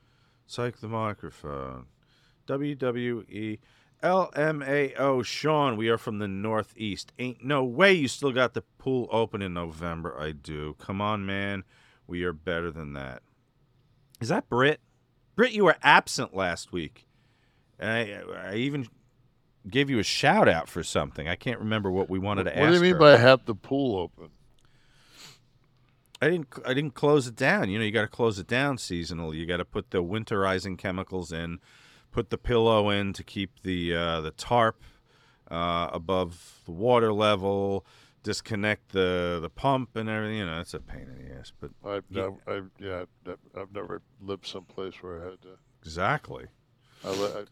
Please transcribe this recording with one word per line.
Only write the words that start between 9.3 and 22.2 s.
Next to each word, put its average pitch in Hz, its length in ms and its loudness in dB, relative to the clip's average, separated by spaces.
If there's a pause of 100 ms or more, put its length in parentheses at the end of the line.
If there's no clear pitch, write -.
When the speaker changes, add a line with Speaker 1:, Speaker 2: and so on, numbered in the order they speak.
Speaker 1:
in 92 120 -4
November. 82 680 -6
I 78 120 -4
do. 76 460 -8
Come 98 240 -6
on, 104 240 -2
man. 98 380 -4 (420)
We 87 180 -6
are 87 100 -2
better 85 380 -4
than 76 220 -12
that. 65 300 -12 (960)
Is 113 80 -6
that 220 180 -2
Britt? 135 320 2 (560)
Britt, 233 180 4
you 208 120 4
were 156 160 6
absent 147 540 4
last 92 360 -2
week. 80 360 -8 (720)
And 101 100 -4
I, 95 600 -6
I 101 40 -6
even 135 320 -2 (800)
gave 135 220 2
you 135 80 2
a 101 60 2
shout 160 440 4
out 82 220 2
for 85 140 -6
something. 73 440 -2
I 87 80 -2
can't 117 240 -6
remember 107 300 0
what 92 200 0
we 95 100 -2
wanted 98 240 0